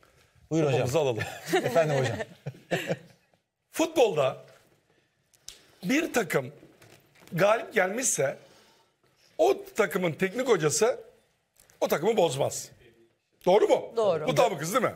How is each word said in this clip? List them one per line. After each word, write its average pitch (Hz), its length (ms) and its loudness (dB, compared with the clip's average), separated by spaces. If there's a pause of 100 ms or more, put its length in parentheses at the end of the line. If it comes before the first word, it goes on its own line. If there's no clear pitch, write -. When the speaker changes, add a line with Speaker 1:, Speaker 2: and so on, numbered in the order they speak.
(500)
Speaker 1:
Buyur 160 140 0
hocam. 139 80 0
Speaker 2:
Topumuzu 127 260 0
alalım. 135 240 -2 (160)
Speaker 1:
<laughs> - 160 -6 (100)
Efendim 156 340 0
hocam. 131 180 -2 (1500)
Speaker 2:
Futbolda 220 680 2 (1500)
bir 311 280 -2
takım 151 400 -2 (800)
galip 208 420 0
gelmişse 190 640 0 (1000)
o 370 180 4 (200)
takımın 185 360 0
teknik 208 360 -4
hocası 208 520 2 (800)
o - 80 0
takımı 196 280 0
bozmaz. 139 520 0 (800)
Doğru 214 220 4
mu? 240 280 0
Speaker 3:
Doğru. 196 300 0
Speaker 2:
Mutabıkız 202 480 0
değil 240 100 2
mi? 120 120 0